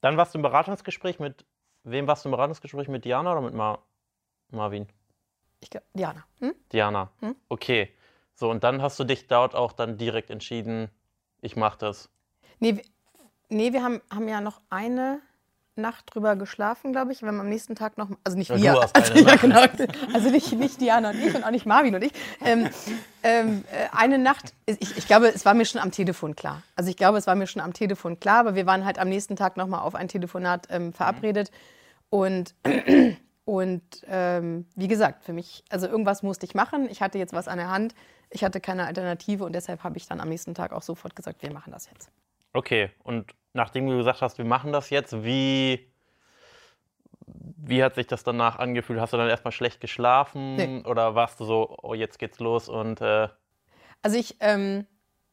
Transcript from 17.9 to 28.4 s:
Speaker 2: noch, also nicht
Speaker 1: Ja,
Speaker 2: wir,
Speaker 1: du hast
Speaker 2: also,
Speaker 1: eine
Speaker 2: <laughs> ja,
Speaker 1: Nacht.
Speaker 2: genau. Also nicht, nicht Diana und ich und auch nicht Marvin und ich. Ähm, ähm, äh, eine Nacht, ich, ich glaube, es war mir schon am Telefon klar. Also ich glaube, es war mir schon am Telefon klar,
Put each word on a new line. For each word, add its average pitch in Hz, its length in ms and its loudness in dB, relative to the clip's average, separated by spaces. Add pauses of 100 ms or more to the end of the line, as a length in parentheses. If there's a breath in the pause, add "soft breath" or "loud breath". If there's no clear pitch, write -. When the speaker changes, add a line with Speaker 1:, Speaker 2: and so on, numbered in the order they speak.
Speaker 2:
noch, 208 120 -8 (140)
also 185 140 -2
nicht 190 120 -4
Speaker 1:
Ja, - 80 2
Speaker 2:
wir, 190 160 6
Speaker 1:
du 127 80 8
hast - 140 2
Speaker 2:
also, 226 180 4
Speaker 1:
eine 294 80 10
Speaker 2:
<laughs> - 80 10
ja, 277 60 12 (120)
Speaker 1:
Nacht. 254 300 8
Speaker 2:
genau. 262 160 -2 (200)
Also 233 160 4
nicht, 285 240 2
nicht 262 280 -2
Diana 226 300 4
und 214 140 -6
ich 285 100 2
und 240 80 -2
auch 220 80 -2
nicht 247 140 -2
Marvin 226 300 6
und 185 80 -2
ich. 285 80 0 (340 loud breath)
Ähm, 233 240 4 (540 loud breath)
ähm, 226 480 2
äh, - 200 -4
eine 254 280 4
Nacht, 262 340 0 (120)
ich, - 320 -4
ich 185 100 -8
glaube, 226 260 10
es 208 120 -2
war 202 100 8
mir 226 100 6
schon - 160 -4
am 185 100 -2
Telefon 170 440 -4
klar. 151 260 -10 (140)
Also 180 140 -2
ich 180 80 -6
glaube, 202 200 6
es 196 100 -2
war 185 80 4
mir 196 120 0
schon 185 140 -8
am 170 120 -8
Telefon 185 460 -4
klar, 208 220 4